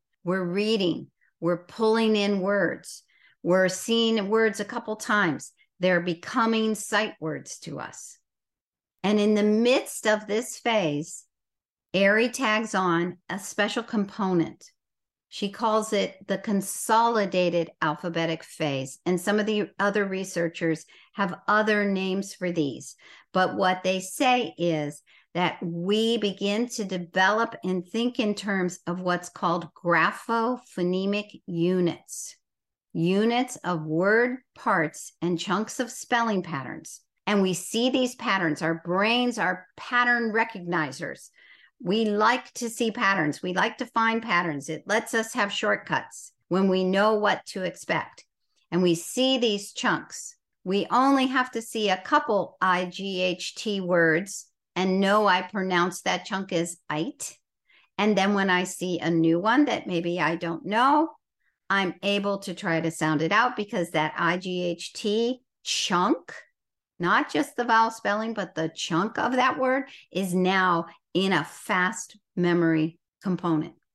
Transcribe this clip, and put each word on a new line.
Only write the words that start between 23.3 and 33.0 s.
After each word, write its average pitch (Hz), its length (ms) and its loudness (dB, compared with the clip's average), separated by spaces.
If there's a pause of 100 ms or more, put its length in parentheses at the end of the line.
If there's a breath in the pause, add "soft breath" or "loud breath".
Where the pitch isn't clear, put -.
But 180 220 2
what 185 260 2
they 185 200 -2
say 247 560 0
is 156 440 -2 (320 soft breath)
that 175 280 0
we 202 560 0
begin 202 500 -2
to 226 160 -6
develop 190 800 0
and 185 240 -2
think 240 320 -2
in 208 160 0
terms 190 500 -2
of 180 140 -4
what's 180 300 -2
called 170 440 -2
graphophonemic 196 1700 -2
units, 175 880 -2 (560)
units 214 640 2